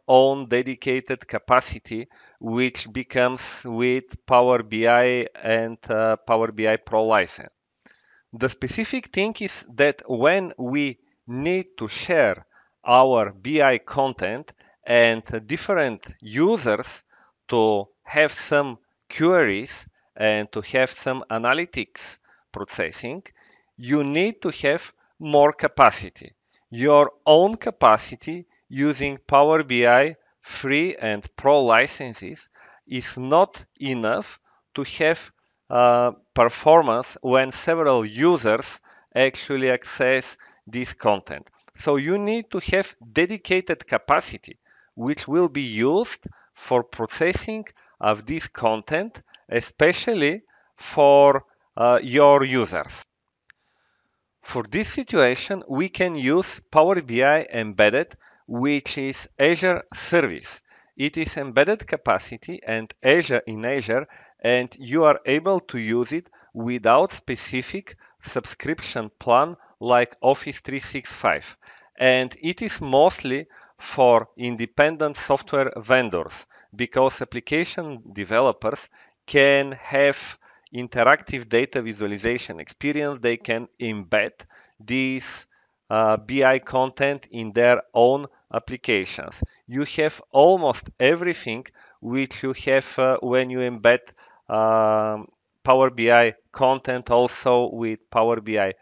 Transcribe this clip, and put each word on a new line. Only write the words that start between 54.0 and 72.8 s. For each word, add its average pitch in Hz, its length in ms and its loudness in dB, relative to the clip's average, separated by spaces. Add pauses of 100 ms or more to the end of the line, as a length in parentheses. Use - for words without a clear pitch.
For 120 220 -8
this 151 240 -6
situation, 180 800 -2
we 151 200 -4
can 180 260 -4
use 151 460 -2 (100)
Power 170 300 2
B 123 220 -2
I 151 300 2
Embedded, 107 640 0 (300)
which 135 520 -4
is 135 300 -10 (100)
Azure 170 440 2 (120)
service. 117 640 -4 (360)
It 147 200 -4
is 156 200 -6
embedded 143 500 0
capacity - 800 -6
and 113 280 -8 (100)
Azure 135 440 2
in 110 180 -10
Azure, 127 420 -4 (340)
and 123 380 0
you 139 260 0
are 147 200 6
able 160 340 0
to 135 200 -10
use 113 340 -2
it 170 180 -8 (220)
without 120 600 2
specific - 840 -10 (240)
subscription - 960 -10
plan 139 380 2 (240)
like 120 400 2
Office 135 400 0
three 135 180 -8
six - 320 -12
five. - 460 -4 (420)
And 127 420 2
it 170 220 -6
is - 180 -10